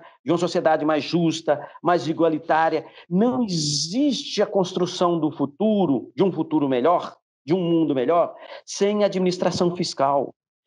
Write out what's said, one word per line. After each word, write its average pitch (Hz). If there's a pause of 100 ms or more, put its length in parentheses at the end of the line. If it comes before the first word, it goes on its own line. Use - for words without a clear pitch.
(240)
de 143
uma 170
sociedade 160
mais 151
justa, 156 (140)
mais 160
igualitária. 156 (240)
Não 240
existe 180
a -
construção 175
do 151
futuro, 170
de 131
um 190
futuro 147
melhor, 131 (280)
de 147
um 190
mundo 165
melhor, 143 (280)
sem 208
administração 180
fiscal. 143 (320)